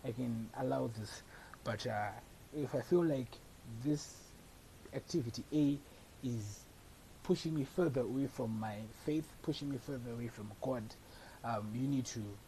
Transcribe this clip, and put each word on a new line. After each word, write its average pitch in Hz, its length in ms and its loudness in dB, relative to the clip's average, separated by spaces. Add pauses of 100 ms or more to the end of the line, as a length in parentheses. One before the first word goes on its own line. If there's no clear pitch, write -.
I 127 80 0
can 113 460 0
allow 131 300 4
this, 107 340 -4 (420)
but, - 220 0
uh, 104 240 2 (460)
if 143 180 0
I 139 80 4
feel 175 240 8
like 135 320 2 (460)
this - 480 0 (600)
activity 123 520 0 (100)
A 143 240 8 (460)
is 110 420 -2 (560)
pushing 165 320 2
me 147 100 4
further 139 380 4
away 127 240 2
from 113 340 0
my 107 180 -2 (280)
faith, 156 220 2 (160)
pushing 147 260 0
me 135 80 0
further 123 360 -4
away 117 160 -2
from 107 220 -8 (100)
God, 123 220 0 (600)
um, 107 320 0
you 131 120 2
need 135 180 4
to 113 180 -4 (240)